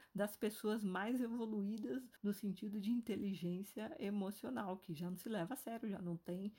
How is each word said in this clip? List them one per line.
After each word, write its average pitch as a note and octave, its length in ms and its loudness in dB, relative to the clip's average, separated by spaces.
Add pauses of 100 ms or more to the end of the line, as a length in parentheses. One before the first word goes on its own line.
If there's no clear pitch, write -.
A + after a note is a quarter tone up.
(140)
das G#3 220 2
pessoas G#3+ 480 2
mais G3+ 380 2
evoluídas A3+ 800 0 (220)
no G#3 100 6
sentido G3+ 460 -2
de G3+ 100 2
inteligência G3+ 1120 0
emocional, G3+ 800 0
que F3+ 180 -6
já F3 120 -2
não F#3 100 -2
se - 120 -6
leva G3+ 240 0
a C#4 40 -4
sério, A#3 300 -4
já G3 140 -2
não F3 160 0
tem F#3+ 420 -4